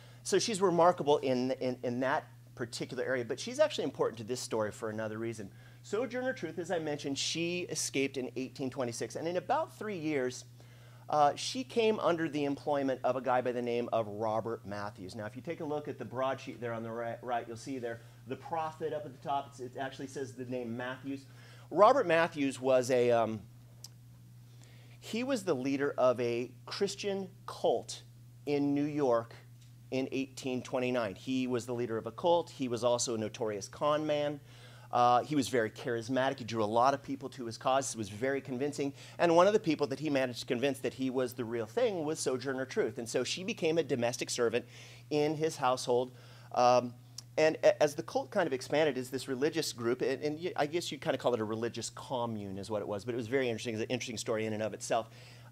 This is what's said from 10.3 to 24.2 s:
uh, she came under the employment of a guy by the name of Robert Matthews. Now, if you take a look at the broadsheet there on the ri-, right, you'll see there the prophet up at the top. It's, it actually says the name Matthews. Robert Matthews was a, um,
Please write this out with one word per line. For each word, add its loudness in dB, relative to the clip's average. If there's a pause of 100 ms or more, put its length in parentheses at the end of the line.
uh, 6
she -4
came 2
under 2
the 0
employment 0
of 2
a -2
guy 2
by 0
the -4
name -2
of 2
Robert -4
Matthews. -10
Now, -8
if -10
you -12
take -8
a -8
look -4
at -10
the -10
broadsheet -6
there -4
on -6
the -8
ri-, -6
right, -4
you'll -10
see -8
there -6 (280)
the -8
prophet -6
up -6
at -14
the -12
top. -2
It's, -18
it -10
actually -8
says -8
the -10
name -6
Matthews. -8 (460)
Robert 8
Matthews 2
was 4
a, 6
um, 4 (1600)